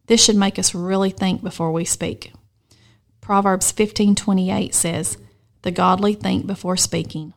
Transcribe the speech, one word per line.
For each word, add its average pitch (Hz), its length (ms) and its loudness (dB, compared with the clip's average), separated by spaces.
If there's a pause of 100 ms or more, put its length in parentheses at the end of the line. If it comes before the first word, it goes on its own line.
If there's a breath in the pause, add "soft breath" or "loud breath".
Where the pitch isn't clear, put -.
This 226 120 6
should 214 140 4
make 196 240 2
us - 160 -2
really 190 360 0
think 185 340 -2
before 165 260 -4
we 165 140 -2
speak. - 480 -6 (880 soft breath)
Proverbs 196 500 2
fifteen 208 460 2
twenty-eight - 580 0
says, 165 420 -2 (460 soft breath)
"The 185 80 -2
godly 185 440 2
think 190 300 -2
before 185 320 -4
speaking. 165 600 -4